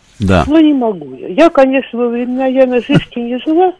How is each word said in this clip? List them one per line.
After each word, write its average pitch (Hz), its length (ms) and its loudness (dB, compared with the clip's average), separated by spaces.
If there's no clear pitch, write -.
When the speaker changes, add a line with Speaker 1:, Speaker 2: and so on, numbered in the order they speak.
Speaker 1:
Да. 98 260 2
Speaker 2:
Ну, 311 140 2
не 302 140 4
могу 185 420 -4
я. 123 100 -14
Я, 269 240 2
конечно, 269 480 0
во 240 100 0
времена 247 380 -4
Яна 254 340 2
Жишки - 380 -2
не 240 200 -6
жила, 339 420 0